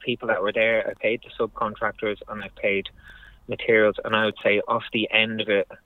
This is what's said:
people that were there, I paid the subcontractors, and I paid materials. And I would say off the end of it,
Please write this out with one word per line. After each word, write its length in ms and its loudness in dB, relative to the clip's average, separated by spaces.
people 240 -4
that 140 0
were 100 0
there, 360 2
I 40 -4
paid 200 0
the 80 -20
subcontractors, 760 -4
and 160 -10
I 60 -12
paid 260 0
materials. 560 4
And 100 -2
I 120 2
would 80 0
say 240 2
off 140 0
the 180 -2
end 300 2
of 80 -4
it, 180 2